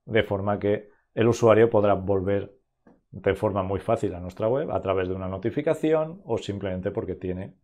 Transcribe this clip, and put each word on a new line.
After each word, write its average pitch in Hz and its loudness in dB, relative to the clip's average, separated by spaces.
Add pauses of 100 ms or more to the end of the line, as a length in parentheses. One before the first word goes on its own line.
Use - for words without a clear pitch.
De 107 2
forma 101 -2
que 101 -2 (260)
el 113 4
usuario 113 6
podrá 104 4
volver 98 -2 (560)
de 98 -2
forma 98 0
muy 95 -2
fácil 104 -2
a 87 -10
nuestra 90 -4
web 139 -2
a 95 0
través 95 0
de 92 -2
una 95 -6
notificación 156 -2
o 113 -2
simplemente 98 -6
porque 92 -6
tiene 92 -8